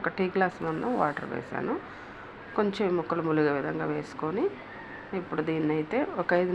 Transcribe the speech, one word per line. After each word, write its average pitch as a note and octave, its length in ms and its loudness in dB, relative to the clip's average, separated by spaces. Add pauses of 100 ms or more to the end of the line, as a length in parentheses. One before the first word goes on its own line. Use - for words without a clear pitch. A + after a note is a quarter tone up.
ఒక E3+ 180 0
టీ F#3+ 160 2
గ్లాస్ F#3 320 2
మందం D#3+ 260 0 (100)
వాటర్ D3 320 0
వేసాను. - 420 -2 (840)
కొంచెం G3+ 400 2
ముక్కలు E3 300 0
ములిగే D3+ 320 4
విధంగా D#3 340 -2
వేసుకొని D#3 500 -2 (760)
ఇప్పుడు F3 280 -2
దీన్నైతే D#3 520 2 (220)
ఒక E3+ 60 -4 (140)
ఐదు F3+ 120 2